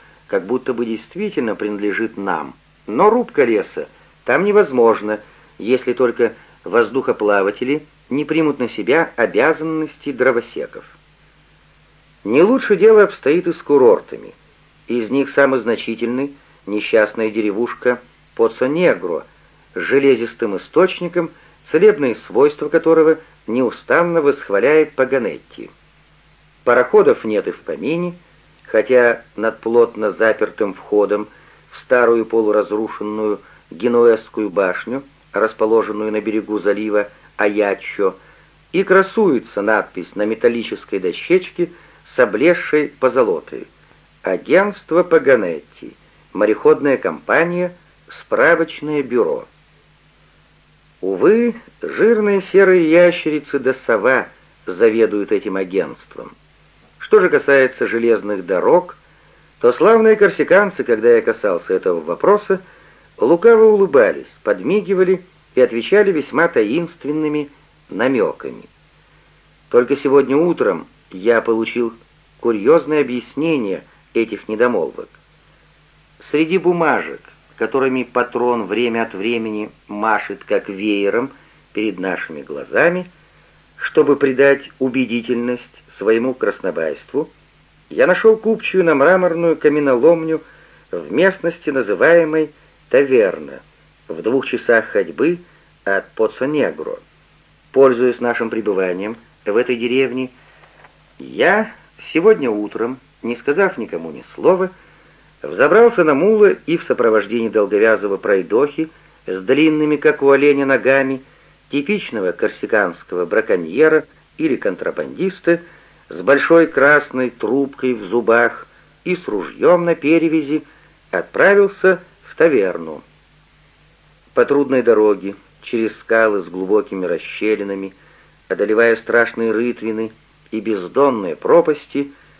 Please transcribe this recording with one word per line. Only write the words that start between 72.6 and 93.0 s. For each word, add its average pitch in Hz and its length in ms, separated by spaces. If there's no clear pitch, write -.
объяснение 123 840
этих 113 340
недомолвок. 107 640
Среди 160 300
бумажек, 151 600
которыми 131 440
патрон 120 640
время 113 380
от 113 100
времени 110 560
машет 104 580
как 101 240
веером 101 600
перед 107 260
нашими 82 420
глазами, 123 720
чтобы 143 380
придать 139 480
убедительность 120 840
своему 113 340
краснобайству, 92 960
я 131 160
нашёл 220 300
купчую 214 460
на 160 120
мраморную 170 600
каменоломню 151 840
в 82 220
местности, 170 580
называемой 151 800
Таверна, 95 720